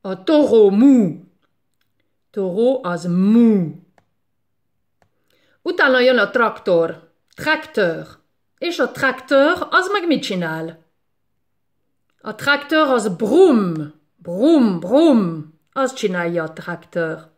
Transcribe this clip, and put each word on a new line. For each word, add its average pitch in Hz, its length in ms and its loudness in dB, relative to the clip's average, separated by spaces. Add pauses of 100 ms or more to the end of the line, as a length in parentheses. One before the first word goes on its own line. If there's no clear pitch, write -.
A 190 220 -12
taureau 226 480 4
mou. 220 580 2 (1000)
Taureau 220 520 -2
az 175 220 -6
mou. 190 680 2 (1900)
Utána 311 380 0
jön 247 180 4
a 202 120 0
traktor. 190 800 -2 (220)
Traktor. 190 720 -4 (520)
És 339 200 -8
a 254 120 -2
traktor 269 800 0
az 370 220 0
meg 370 140 -4
mit 285 160 0
csinál? 165 560 -8 (1400)
A 214 140 -12
traktor 285 540 0
az 233 200 0
brum. 196 840 2 (220)
Brum, 208 640 0
brum. 196 680 0 (240)
Azt 262 240 -4
csinálja 175 460 -4
a 160 100 -8
traktor. 165 840 -10